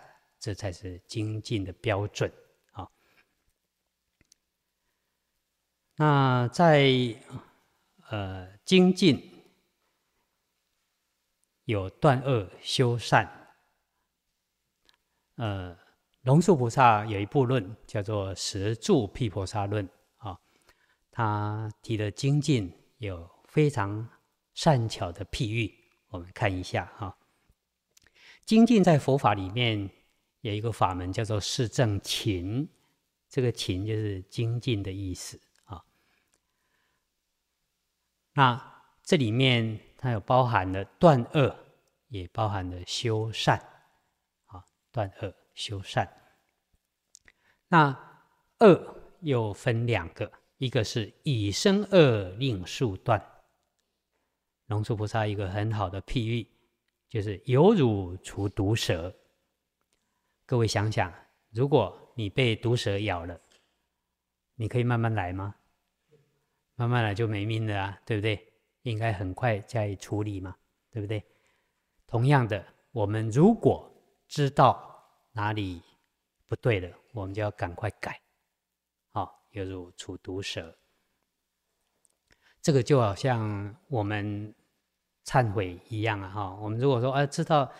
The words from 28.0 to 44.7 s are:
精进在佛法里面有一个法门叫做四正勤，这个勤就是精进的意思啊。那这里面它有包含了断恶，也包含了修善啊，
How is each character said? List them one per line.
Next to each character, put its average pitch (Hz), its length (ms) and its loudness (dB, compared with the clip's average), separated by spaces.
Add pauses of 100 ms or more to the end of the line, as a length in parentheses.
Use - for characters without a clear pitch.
精 226 200 8
进 226 180 6
在 165 160 8
佛 135 180 2
法 107 160 2
里 95 160 -4
面 107 400 0 (520)
有 104 120 -4
一 107 60 -4
个 113 120 -4
法 95 220 0
门 92 180 -6
叫 113 120 -2
做 107 160 -2
四 113 300 -2
正 107 320 0
勤， 107 640 -4 (640)
这 - 120 -4
个 123 80 2
勤 98 360 -4
就 110 80 -4
是 104 300 -4
精 117 360 -4
进 107 240 -2
的 101 80 -8
意 95 220 -6
思 - 260 -14 (240)
啊。 - 200 -16 (2500)
那 127 500 0 (200)
这 - 120 0
里 127 160 2
面 117 480 2 (180)
它 131 140 -4
有 110 80 -2
包 127 260 4
含 101 240 0
了 95 140 -4 (160)
断 143 240 6 (100)
恶， 147 220 2 (540)
也 92 180 -10
包 110 220 -2
含 95 200 -4
了 90 160 -12
修 110 460 -4
善 120 260 2 (920)
啊， 87 160 -20 (280)